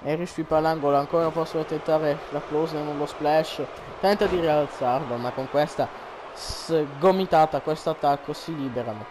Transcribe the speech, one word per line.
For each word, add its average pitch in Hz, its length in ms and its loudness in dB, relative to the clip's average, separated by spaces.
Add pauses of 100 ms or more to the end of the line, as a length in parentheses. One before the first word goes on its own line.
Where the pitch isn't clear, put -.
Harry 160 220 -2
sweep 160 240 -6
all'angolo, 156 460 4
ancora 160 340 2
possono 160 340 -2
tentare 156 540 0 (120)
la - 180 -2
close, 156 280 0
non 147 220 -4
lo 147 80 -2
splash. 151 560 0 (380)
Tenta 202 260 4
di 180 140 2
rialzarlo, 143 760 0
ma 123 140 -4
con 131 180 -6
questa 143 380 0 (480)
sgomitata, 156 1300 2
questo 156 300 -2
attacco 143 420 0
si 165 240 -8
liberano. 117 540 -4